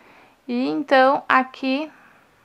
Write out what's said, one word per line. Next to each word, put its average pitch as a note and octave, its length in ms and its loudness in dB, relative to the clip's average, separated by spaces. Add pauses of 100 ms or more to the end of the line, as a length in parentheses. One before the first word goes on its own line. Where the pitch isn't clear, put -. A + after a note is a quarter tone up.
(480)
E B3 200 -4
então, C#4+ 640 2
aqui C4 640 -2 (540)